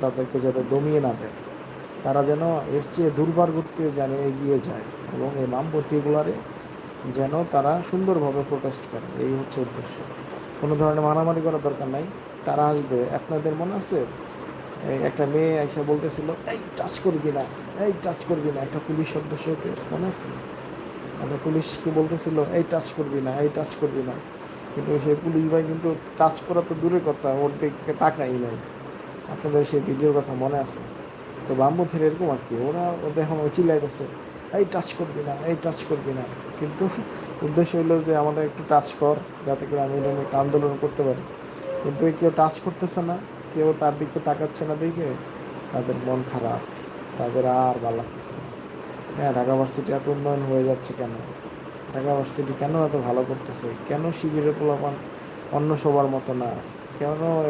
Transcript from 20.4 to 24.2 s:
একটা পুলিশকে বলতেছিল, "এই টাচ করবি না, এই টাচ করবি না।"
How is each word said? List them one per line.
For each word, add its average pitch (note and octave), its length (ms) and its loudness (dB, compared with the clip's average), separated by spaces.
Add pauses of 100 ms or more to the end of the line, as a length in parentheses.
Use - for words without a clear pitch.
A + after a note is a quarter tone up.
একটা C#3 200 -4
পুলিশকে D#3+ 520 0
বলতেছিল, D#3 480 2 (100)
"এই E3+ 160 4
টাচ D#3+ 140 0 (140)
করবি C#3+ 240 0
না, C3 100 0
এই D3 240 2
টাচ D#3 120 -2 (140)
করবি C#3 260 0
না।" B2+ 40 -4 (640)